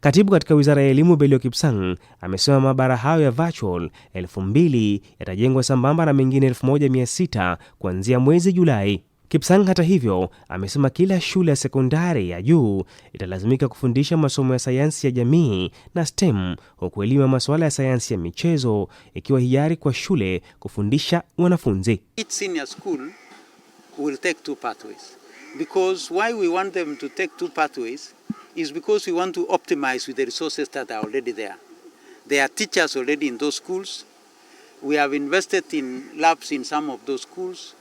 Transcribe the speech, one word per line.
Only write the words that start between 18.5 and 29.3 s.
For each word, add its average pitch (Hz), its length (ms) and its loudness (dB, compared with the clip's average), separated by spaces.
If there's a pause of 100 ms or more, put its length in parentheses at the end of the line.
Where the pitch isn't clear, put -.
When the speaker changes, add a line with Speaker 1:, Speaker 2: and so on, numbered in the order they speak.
Speaker 1:
ikiwa - 260 -2
hiari 135 360 2
kwa 147 180 -2
shule 98 480 -2 (180)
kufundisha 117 640 -2 (140)
wanafunzi. 117 640 0 (160)
Speaker 2:
Each 226 140 -10
senior 170 360 -6
school 151 440 -10 (840)
will 143 200 -4
take 175 260 -4
two 143 120 -8
pathways. - 640 -14 (400)
Because 185 560 -2
why 220 200 0
we 202 140 -2
want 180 260 -2
them 156 240 -6
to 139 120 -10
take 180 280 -6
two 175 120 -6
pathways 135 640 -6 (420)
is 151 180 -8
because 190 380 -2
we 165 60 0
want 180 180 -2